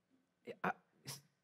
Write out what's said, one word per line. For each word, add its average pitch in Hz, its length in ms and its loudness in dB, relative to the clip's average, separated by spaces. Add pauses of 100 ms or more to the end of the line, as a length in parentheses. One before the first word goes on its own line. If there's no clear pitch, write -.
(460)
E - 160 -8
a-, - 120 6 (300)
es-, - 180 -8 (220)